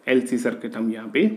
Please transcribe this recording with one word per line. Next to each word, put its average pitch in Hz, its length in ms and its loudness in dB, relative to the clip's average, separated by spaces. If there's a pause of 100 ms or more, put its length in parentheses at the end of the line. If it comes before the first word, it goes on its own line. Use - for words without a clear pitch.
एलसी 127 320 2
सर्किट 113 380 -4
हम 113 160 -2
यहाँ 110 220 -10
पे 160 100 4 (120)